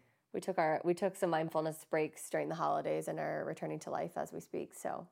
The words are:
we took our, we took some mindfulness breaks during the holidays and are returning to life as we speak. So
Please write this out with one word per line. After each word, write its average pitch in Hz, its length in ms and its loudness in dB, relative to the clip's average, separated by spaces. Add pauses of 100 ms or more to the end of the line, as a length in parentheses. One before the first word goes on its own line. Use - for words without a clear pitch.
(300)
we 190 80 -2
took 180 180 -2
our, 156 260 6
we 175 100 6
took 180 220 0
some 180 160 2
mindfulness 160 540 0
breaks 151 440 0
during 151 200 0
the 160 60 -2
holidays 156 520 0
and 160 120 -2
are 156 260 -2
returning 156 340 -4
to - 100 -10
life - 280 -2
as - 140 -2
we - 80 -8
speak. - 340 -8
So - 380 -6